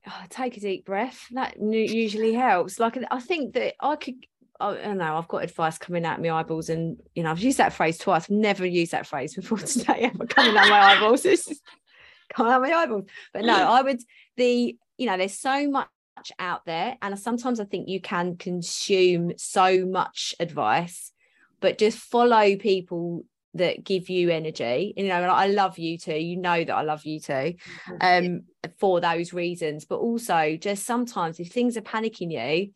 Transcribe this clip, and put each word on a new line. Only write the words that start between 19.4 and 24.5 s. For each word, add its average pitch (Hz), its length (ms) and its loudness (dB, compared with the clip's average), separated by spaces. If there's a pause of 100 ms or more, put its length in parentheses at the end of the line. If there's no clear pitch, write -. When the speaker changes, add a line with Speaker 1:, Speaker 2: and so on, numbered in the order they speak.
Speaker 1:
much - 540 -4
advice, 151 720 -2 (480)
but 185 180 2
just 220 200 2
follow 226 580 4
people 175 680 -2 (300)
that 170 300 0
give 185 240 -2
you 180 220 2
energy. 156 680 -2